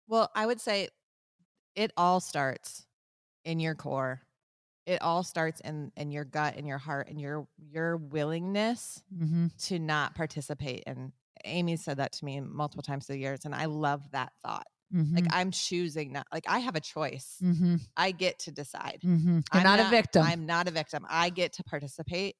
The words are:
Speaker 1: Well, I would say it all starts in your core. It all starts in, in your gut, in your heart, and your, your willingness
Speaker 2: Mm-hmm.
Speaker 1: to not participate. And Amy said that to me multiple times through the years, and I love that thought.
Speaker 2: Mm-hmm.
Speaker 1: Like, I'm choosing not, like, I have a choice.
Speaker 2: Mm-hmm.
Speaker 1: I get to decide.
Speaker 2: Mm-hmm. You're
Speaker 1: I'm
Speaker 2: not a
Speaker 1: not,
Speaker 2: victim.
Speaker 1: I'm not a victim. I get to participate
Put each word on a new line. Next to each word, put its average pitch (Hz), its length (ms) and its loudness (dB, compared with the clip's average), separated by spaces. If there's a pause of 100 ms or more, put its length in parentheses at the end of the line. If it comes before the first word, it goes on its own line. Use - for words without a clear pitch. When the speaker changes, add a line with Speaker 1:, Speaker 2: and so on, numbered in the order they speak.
Speaker 1:
Well, 220 280 4
I 214 100 2
would 233 140 0
say 202 300 0 (840)
it 220 220 0
all 180 220 6
starts - 680 -4 (600)
in 165 140 -2
your 160 160 0
core. 135 460 -4 (640)
It 180 160 0
all 170 220 2
starts 160 380 -2
in, 151 340 -8
in 147 160 -6
your 147 140 -6
gut, 147 300 -2
in 147 100 -10
your 139 140 -6
heart, 139 300 -6
and 151 120 -10
your, 147 260 -6 (100)
your 160 400 -2
willingness 170 1080 -2 (120)
Speaker 2:
Mm-hmm. 165 320 2 (180)
Speaker 1:
to 175 140 -2
not 151 360 0
participate. 147 720 -6
And 131 240 -10 (340)
Amy 170 300 0
said 143 220 -4
that 139 160 -2
to - 120 -10
me 139 140 -6
multiple 147 440 -6
times 139 220 -6
through 139 100 -8
the 135 60 -6
years, 135 240 -6
and 147 80 -8
I 143 120 -4
love 147 460 0
that 131 220 -4 (100)
thought. - 220 -6 (280)
Speaker 2:
Mm-hmm. 160 220 4
Speaker 1:
Like, 175 140 4
I'm 180 220 2
choosing 160 600 -2
not, 135 220 -6
like, 160 140 -6
I 190 120 2
have 240 160 -4
a 156 40 0
choice. - 640 -6
Speaker 2:
Mm-hmm. 175 320 6 (200)
Speaker 1:
I 185 140 2
get 180 300 -2
to 165 120 -10
decide. - 540 -10
Speaker 2:
Mm-hmm. 170 280 6
You're 160 180 4
Speaker 1:
I'm 180 120 6
Speaker 2:
not 196 160 8
a - 40 8
Speaker 1:
not, 196 80 4
Speaker 2:
victim. 208 340 6
Speaker 1:
I'm 165 220 0
not 170 200 2
a 175 40 -2
victim. 156 360 -4
I 170 220 2
get 175 240 -2
to - 100 -10
participate 160 760 -6